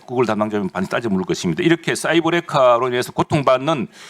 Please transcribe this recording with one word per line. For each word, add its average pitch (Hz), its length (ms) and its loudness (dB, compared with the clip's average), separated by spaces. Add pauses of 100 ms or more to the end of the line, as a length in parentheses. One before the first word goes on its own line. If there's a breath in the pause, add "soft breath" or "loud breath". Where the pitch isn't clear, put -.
구글 123 200 0
담당자면 104 420 -2
반드시 95 220 -6
따져 117 180 -2
물을 95 160 0
것입니다. 165 400 -2
이렇게 165 300 0
사이버 160 360 0
레카로 131 580 2
인해서 123 240 -2
고통받는 139 760 0 (220 loud breath)